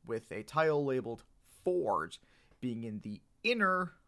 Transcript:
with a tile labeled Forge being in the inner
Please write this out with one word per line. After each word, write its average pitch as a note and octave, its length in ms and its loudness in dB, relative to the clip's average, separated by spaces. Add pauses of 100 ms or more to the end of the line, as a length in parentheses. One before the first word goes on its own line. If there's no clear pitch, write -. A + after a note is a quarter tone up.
with A2+ 260 -6
a G#2+ 120 -6
tile D3+ 420 2
labeled A#2+ 380 -2 (420)
Forge G2+ 560 0 (400)
being A#2 220 -4
in G#2+ 180 -6
the G#2 180 -8 (240)
inner F#3 500 2 (140)